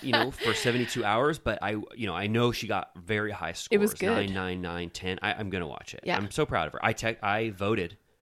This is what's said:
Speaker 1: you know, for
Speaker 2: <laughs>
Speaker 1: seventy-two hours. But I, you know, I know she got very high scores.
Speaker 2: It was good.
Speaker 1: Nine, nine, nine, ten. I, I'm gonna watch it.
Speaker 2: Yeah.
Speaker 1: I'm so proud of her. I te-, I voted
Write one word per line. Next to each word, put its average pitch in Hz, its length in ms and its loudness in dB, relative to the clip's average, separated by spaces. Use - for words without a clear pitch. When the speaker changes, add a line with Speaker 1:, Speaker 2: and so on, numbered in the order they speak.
Speaker 1:
you - 120 0
know, - 180 4
for 113 220 0
Speaker 2:
<laughs> - 0 -
Speaker 1:
seventy-two 120 500 0
hours. 123 340 4
But 110 240 -2
I, 101 100 0
you 107 360 -4
know, 82 80 -2
I 98 120 0
know 117 260 4
she 113 120 -4
got 101 300 -2
very 104 360 -2
high 85 200 -4
scores. - 240 0
Speaker 2:
It 202 40 8
was 208 140 4
good. - 140 -2
Speaker 1:
Nine, 208 260 2
nine, 92 280 -2
nine, 87 280 -4
ten. 92 320 -4
I, 104 120 0
I'm 101 160 -4
gonna 87 180 -2
watch - 260 -10
it. - 120 -12
Speaker 2:
Yeah. 175 100 0
Speaker 1:
I'm 101 160 -2
so 151 140 2
proud 85 220 0
of 73 60 -6
her. - 100 -6
I 113 100 4
te-, 113 280 -2
I 110 280 2
voted 98 480 0